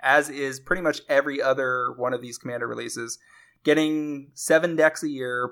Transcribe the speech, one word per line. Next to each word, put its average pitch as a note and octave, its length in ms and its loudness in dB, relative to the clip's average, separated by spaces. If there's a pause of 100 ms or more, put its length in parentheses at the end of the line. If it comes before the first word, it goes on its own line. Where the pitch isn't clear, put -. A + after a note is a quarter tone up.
as C#3+ 260 4
is C3+ 300 -6
pretty F#3 240 -2
much D3+ 260 0
every C#3 320 2
other B2+ 560 0
one B2+ 160 -2
of B2 80 -6
these A#2+ 160 -14
Commander A#2+ 300 -6
releases. A#2 500 -8 (460)
Getting D3+ 720 2
seven E3 400 2
decks D#3 260 4
a D#3 80 -4
year B2 420 -4